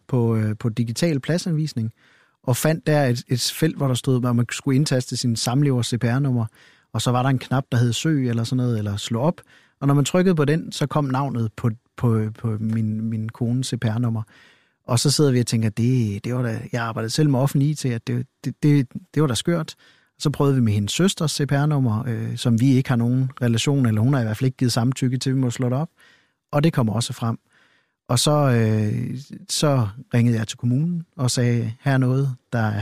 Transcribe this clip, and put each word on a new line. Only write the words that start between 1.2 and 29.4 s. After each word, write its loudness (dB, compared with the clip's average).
pladsanvisning, -2
og 0
fandt 0
der 4
et, 0
et 0
felt, 0
hvor -2
der 0
stod, 0
hvor 0
man 2
skulle -2
indtaste 0
sin -2
samlevers 0
C -4
P -4
R-nummer, 0
og -4
så 0
var 2
der 2
en 2
knap, -2
der 2
hed 2
søg -2
eller -2
sådan -4
noget, 0
eller -4
slå -4
op. -2
Og -6
når -6
man 2
trykkede 2
på 2
den, -2
så -4
kom 0
navnet -2
på, 0
på, 0
på -4
min, -2
min -4
kones -2
C -4
P -10
R-nummer. -2
Og 2
så 2
sidder 4
vi 2
og 0
tænker, 0
"Det, 0
det -4
var -2
da," -4
jeg -2
arbejdede -4
selv 2
med 2
offentlig 2
I -2
T, -12
at -4
det, -4
det, -6
det, 4
det 2
var 2
da 0
skørt. -4
Så -2
prøvede 2
vi 2
med 2
hendes 0
søsters 0
C -2
P 0
R-nummer, 0
øh, -6
som 2
vi 6
ikke 2
har 2
nogen 0
relation, 2
eller 2
hun 4
har 2
i 0
hvert -2
fald 0
ikke -2
givet 0
samtykke 0
til, -2
at 0
vi 0
må 0
slå -2
det 0
op. -4
Og 2
det 4
kommer 2
også -2
frem. -4
Og 2
så, 4
øh, 0